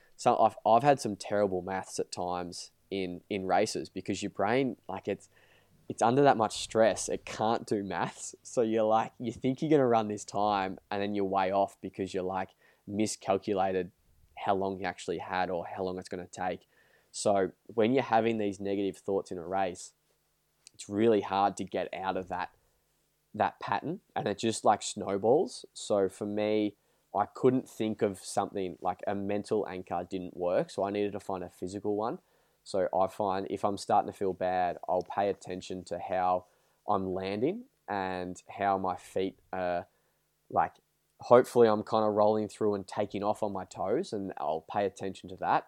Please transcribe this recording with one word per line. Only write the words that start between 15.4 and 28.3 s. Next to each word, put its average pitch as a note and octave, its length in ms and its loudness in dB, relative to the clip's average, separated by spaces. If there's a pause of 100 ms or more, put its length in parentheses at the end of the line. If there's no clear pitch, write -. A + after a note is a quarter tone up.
or E2+ 160 -2
how - 160 -8
long F#2 160 -4
it's F#2 100 -12
gonna F2+ 180 -10
take. F#2 400 -6 (460)
So G2 400 2 (140)
when A2+ 260 2
you're C3+ 100 4
having A2+ 360 2
these G2+ 200 -2
negative G2 380 -2
thoughts G2 340 -2
in F#2 80 -8
a E2 80 -10
race, F#2 460 -4 (840)
it's - 140 -16
really G#2 320 4
hard G2 380 2
to G2+ 60 -6
get F2+ 300 -4
out F#2 220 -4
of F#2 120 -6
that, F2+ 220 -6 (840)
that G#2+ 260 0
pattern, D3+ 400 -4 (140)
and F#3+ 120 -2
it G2+ 120 -2
just, A2+ 260 0
like, A2 180 4
snowballs. G#2+ 880 0
So G2+ 360 0
for G#2 180 -8
me, G#2 480 0 (400)
I G2+ 100 0 (100)
couldn't B2+ 320 2
think A2 360 -4
of G2+ 160 2
something, F#2+ 640 -4